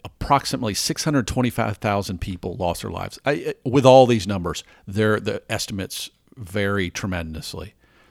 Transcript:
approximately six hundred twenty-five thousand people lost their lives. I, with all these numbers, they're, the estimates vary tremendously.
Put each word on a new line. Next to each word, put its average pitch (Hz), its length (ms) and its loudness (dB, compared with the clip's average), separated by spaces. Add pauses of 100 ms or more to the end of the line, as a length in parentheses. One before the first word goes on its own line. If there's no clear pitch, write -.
approximately 120 720 -2
six - 320 -4
hundred 143 220 2
twenty-five 113 500 -2
thousand 101 420 -2
people 90 380 -8
lost 87 240 -2
their 104 100 -8
lives. 92 340 -10
I, 147 280 -2 (100)
with 135 220 4
all 131 200 12
these 113 220 2
numbers, 87 380 -2 (200)
they're, 107 340 0
the 101 300 -6
estimates 98 600 -6 (260)
vary 98 540 -2
tremendously. 85 840 -8 (380)